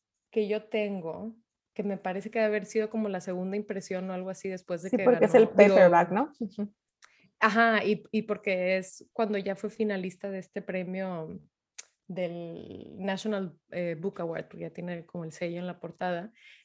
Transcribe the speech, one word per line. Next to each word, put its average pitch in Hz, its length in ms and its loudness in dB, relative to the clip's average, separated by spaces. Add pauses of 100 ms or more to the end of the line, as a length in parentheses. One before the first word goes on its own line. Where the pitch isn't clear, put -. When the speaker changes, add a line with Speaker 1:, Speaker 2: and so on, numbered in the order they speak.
(320)
Speaker 1:
que 214 160 0
yo 214 200 -2
tengo, 202 680 -6 (380)
que 214 80 -6
me 196 160 -2
parece 196 320 -6
que 240 100 -4
debe 220 80 2
haber 208 180 -2
sido 214 240 -2
como 220 180 -2
la 185 120 -4
segunda 185 360 -4
impresión 190 540 -6
o 185 40 -6
algo 185 160 -6
así 190 180 -8
después 180 340 -6
de 185 80 -6
Speaker 2:
Sí, - 40 -2
Speaker 1:
que 247 120 4
Speaker 2:
porque 233 200 6
es 208 80 4
Speaker 1:
ganó, - 0 -
Speaker 2:
el 226 200 10
Speaker 1:
digo, 202 220 10
Speaker 2:
paperback, 175 340 8
¿no? 233 300 -2
Ujú. 208 340 -10 (680)
Speaker 1:
Ajá, 220 440 4
y, 208 180 0 (100)
y 214 100 0
porque 190 540 0
es - 360 -8
cuando 208 260 0
ya 190 180 -4
fue 208 140 -6
finalista 196 600 -4
de 190 80 -8
este 185 240 -10
premio 185 800 -6 (640)
del 170 920 -10
National, 190 580 -4 (140)
eh, 170 280 -4
Book 190 220 -8
Award, 165 280 -6
porque 165 160 -14
ya 165 60 -8
tiene 175 360 -10
como 175 180 -12
el 160 80 -12
sello 170 260 -6
en 180 80 -6
la 175 140 -10
portada, 180 520 -8 (320)